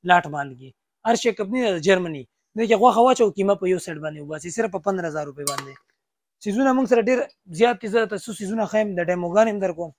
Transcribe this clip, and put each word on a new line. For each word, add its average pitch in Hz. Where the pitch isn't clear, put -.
لاټ 180
مالګې. 131
هر 233
شی 233
کمپني 214
ده، 214
د 160
جرمني. 170
دې 226
کې 220
غوښه 233
واچو، 247
قیمه 196
په 190
یو 180
سایډ 156
باندې 151
وباسي، 151
صرف 226
په 185
پندره 185
هزار 151
روپۍ 143
باندې. 135
سیزونه 247
موږ 262
سره 233
ډېر 254
زیات 233
دي، 226
زه 226
تاسو 202
سیزونه 208
ښیم، 214
د -
ډیموګان 180
هم 208
در 180
کوم. 165